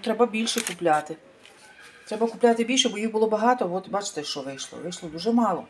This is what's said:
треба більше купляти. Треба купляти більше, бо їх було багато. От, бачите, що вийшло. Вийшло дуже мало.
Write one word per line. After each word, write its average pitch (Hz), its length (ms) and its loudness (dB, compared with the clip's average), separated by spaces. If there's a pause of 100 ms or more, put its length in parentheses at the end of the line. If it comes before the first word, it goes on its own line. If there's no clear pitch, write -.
треба 226 240 2
більше 220 340 0
купляти. 160 560 0 (920)
Треба 226 180 0
купляти 233 380 4
більше, 254 240 0
бо 202 100 -6
їх 214 140 -2
було 220 160 2
багато. 220 460 2
От, 185 140 -6
бачите, 196 360 -6
що 147 160 -8
вийшло. 131 420 -12
Вийшло 175 260 -10
дуже 170 240 -2
мало. 202 380 2